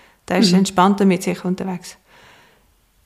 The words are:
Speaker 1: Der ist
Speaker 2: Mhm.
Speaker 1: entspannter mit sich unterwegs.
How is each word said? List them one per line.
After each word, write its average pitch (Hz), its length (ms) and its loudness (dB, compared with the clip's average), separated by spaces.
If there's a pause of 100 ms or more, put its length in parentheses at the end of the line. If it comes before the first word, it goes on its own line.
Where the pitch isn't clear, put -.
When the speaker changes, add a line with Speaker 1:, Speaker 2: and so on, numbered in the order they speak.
(280)
Speaker 1:
Der 180 100 -2
ist 180 140 2
Speaker 2:
Mhm. 185 60 4
Speaker 1:
entspannter 196 480 2
mit 180 180 0
sich 175 200 -6
unterwegs. 185 520 -8 (1080)